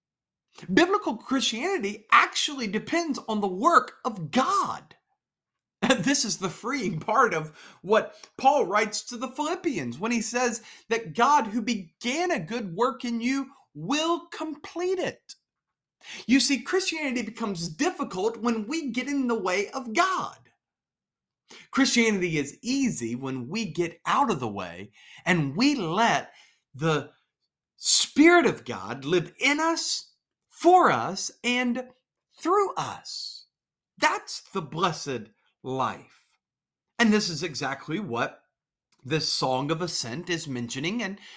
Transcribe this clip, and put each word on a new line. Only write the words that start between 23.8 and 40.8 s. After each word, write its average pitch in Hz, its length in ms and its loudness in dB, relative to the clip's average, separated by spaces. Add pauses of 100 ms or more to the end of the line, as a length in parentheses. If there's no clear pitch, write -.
out 233 240 2
of 175 80 0
the 123 100 -2
way 95 420 -8 (340)
and 156 320 2
we 277 180 4
let 185 580 0 (420)
the 147 360 0 (680)
Spirit - 680 6
of - 220 0
God 113 400 -8
live 170 320 0
in 285 200 2
us, - 540 -2 (360)
for 339 420 8
us, 139 400 -2 (120)
and 247 460 0 (500)
through 381 360 2
us. - 720 -10 (520)
That's - 440 -2 (100)
the 190 100 -4
blessed 147 680 -4 (320)
life. 127 680 -6 (680)
And 226 140 6
this 208 160 2
is 156 140 -6
exactly 143 580 -6
what 135 420 -4 (640)
this 151 260 -2
song 131 400 0
of 165 120 -2
ascent 165 480 -6
is 170 180 -4
mentioning 131 520 -4